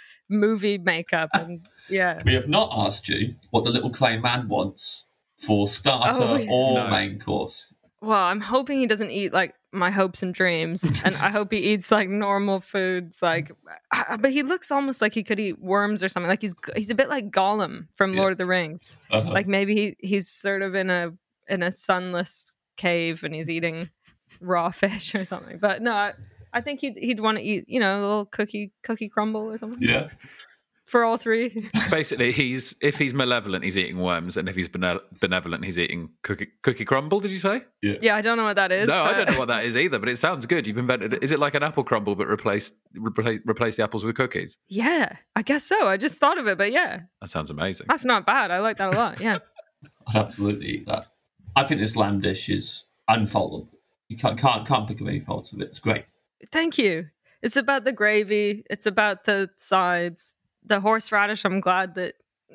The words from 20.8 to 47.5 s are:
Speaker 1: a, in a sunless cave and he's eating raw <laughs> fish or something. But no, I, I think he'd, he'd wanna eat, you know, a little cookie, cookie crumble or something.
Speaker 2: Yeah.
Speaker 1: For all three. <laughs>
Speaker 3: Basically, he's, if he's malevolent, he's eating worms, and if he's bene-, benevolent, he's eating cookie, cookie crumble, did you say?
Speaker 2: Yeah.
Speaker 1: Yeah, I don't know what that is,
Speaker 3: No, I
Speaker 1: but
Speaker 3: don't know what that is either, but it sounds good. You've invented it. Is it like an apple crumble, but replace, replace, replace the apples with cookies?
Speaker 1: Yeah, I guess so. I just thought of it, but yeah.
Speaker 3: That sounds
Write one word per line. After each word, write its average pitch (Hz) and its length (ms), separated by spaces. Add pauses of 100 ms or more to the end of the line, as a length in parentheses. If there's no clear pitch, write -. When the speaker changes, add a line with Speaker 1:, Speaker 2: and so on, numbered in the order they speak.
Speaker 1:
a, 175 240 (340)
in 180 160
a 175 80
sunless 180 840 (220)
cave 165 440
and 156 120
he's 160 160
eating 165 400 (500)
raw 180 300
<laughs> - 120
fish 196 320
or 190 120
something. - 320
But 196 240
no, 233 100
I, 208 220 (400)
I 233 80
think 277 180
he'd, 269 160
he'd 226 240
wanna 214 200
eat, - 280
you 254 120
know, 202 200
a - 0
little 208 240
cookie, 208 480 (100)
cookie 220 280
crumble 214 320
or 220 160
something. 240 240
Speaker 2:
Yeah. - 260 (800)
Speaker 1:
For 240 180
all 226 140
three. 226 500 (100)
<laughs> - 120
Speaker 3:
Basically, 127 420
he's, 127 480
if 143 180
he's 135 160
malevolent, 120 480
he's 95 160
eating 90 200
worms, 90 380
and 95 120
if 92 80
he's 90 120
bene-, 90 300 (220)
benevolent, 90 440
he's 90 140
eating 85 320 (140)
cookie, 104 240 (140)
cookie 120 220
crumble, 151 360
did 196 100
you 190 80
say? 202 240 (180)
Speaker 2:
Yeah. 202 220
Speaker 1:
Yeah, 214 140
I 214 40
don't 226 160
know 226 60
what 208 140
that 190 160
is, 196 160
Speaker 3:
No, 170 160
I 175 80
Speaker 1:
but 196 60
Speaker 3:
don't 196 160
know 139 40
what 127 100
that 117 160
is 120 120
either, 139 240
but 110 80
it 123 80
sounds 147 300
good. 151 200
You've 107 120
invented 123 340
it. - 100
Is 135 80
it 151 80
like 143 160
an 143 80
apple 147 220
crumble, 104 320
but 101 100
replace, 104 460 (240)
replace, 110 500
replace 110 300
the 110 80
apples 104 200
with 113 120
cookies? 107 420 (100)
Speaker 1:
Yeah, 233 460 (220)
I 220 60
guess 285 200
so. 381 240
I 190 100
just 240 200
thought 294 220
of 240 100
it, 190 100
but 254 140
yeah. 302 300 (180)
Speaker 3:
That 101 100
sounds - 200